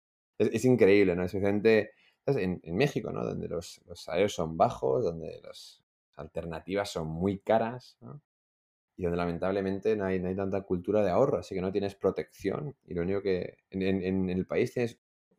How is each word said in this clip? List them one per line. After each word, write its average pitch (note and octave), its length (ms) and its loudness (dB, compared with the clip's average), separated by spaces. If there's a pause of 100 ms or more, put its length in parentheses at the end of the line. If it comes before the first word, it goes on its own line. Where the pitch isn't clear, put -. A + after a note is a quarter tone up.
(380)
Es, A2 140 2
es A2+ 120 -2
increíble, G2+ 520 6
¿no? F2+ 80 0
Especialmente, G2+ 680 2 (320)
¿sabes? C3 200 0
En, F2+ 180 -2
en E2 140 -6
México, C3+ 360 -2
¿no? A#1 120 -6
Donde F2 240 -6
los, E2+ 380 -10
los - 160 -18
salarios G2 320 0
son E2 220 -4
bajos, B2 480 2
donde E2 380 -6
los - 400 -20 (320)
alternativas E2+ 760 -6
son E2 180 -4
muy F#2 320 -2
caras, A2+ 600 -2
¿no? B2+ 220 -18 (760)
Y F#2 60 -8
donde F2 140 0
lamentablemente F#2+ 800 0
no G2+ 80 -2
hay, F#2+ 160 0
no F2+ 80 -2
hay F#2 80 -2
tanta G2 260 -2
cultura G2 400 0
de F#2+ 80 2
ahorro, A2 280 2
así F#2+ 160 -8
que F#2 60 -4
no F#2+ 120 -2
tienes G2+ 240 -2
protección G#2 880 -4
y - 100 -10
lo E2+ 80 -2
único F#2+ 200 -2
que, F#2 360 -2 (120)
en, F#2+ 120 -4
en, F#2+ 220 2
en F#2 260 0
el F2+ 160 0
país G2+ 260 0
tienes A#2+ 280 -4 (380)